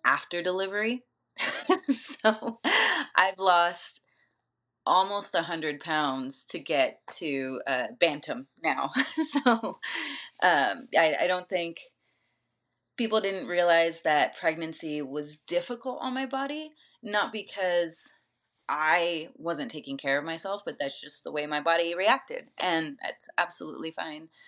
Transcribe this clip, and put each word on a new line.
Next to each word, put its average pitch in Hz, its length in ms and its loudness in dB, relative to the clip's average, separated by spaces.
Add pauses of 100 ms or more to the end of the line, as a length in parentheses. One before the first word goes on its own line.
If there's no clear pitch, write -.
after 143 380 0
delivery. 196 640 -2
<laughs> - 60 -20 (680)
So - 760 0 (560)
I've 190 240 4
lost 175 600 2 (840)
almost 196 500 2
a 165 80 2
hundred 156 360 -4
pounds 139 680 -2
to - 140 -10
get 139 480 0
to, 135 600 -4
uh, 127 200 0 (120)
bantam 147 480 2 (160)
now. 135 320 0
<laughs> 269 200 0
So, 247 640 2 (640)
um, 135 440 4 (100)
I, 156 240 8
I 180 60 4
don't 180 220 -2
think 170 300 -4 (1160)
people 220 240 2
didn't 196 260 -2
realize 170 540 4
that 151 360 4
pregnancy 160 640 -2
was 147 380 -8
difficult 233 600 -4
on 254 120 -4
my 262 120 -4
body, 285 460 -6 (300)
not 208 300 0
because 175 880 -2 (500)
I 165 680 2
wasn't 147 360 -4
taking 139 260 -8
care 139 200 0
of 147 80 -2
myself, 190 400 -6
but 151 140 -8
that's 139 220 -6
just - 220 -14
the 156 80 -8
way 147 140 -2
my 151 160 -2
body 170 340 2
reacted, 214 640 0
and 160 440 0
that's - 360 -10
absolutely 160 540 -4
fine. 160 380 -10 (180)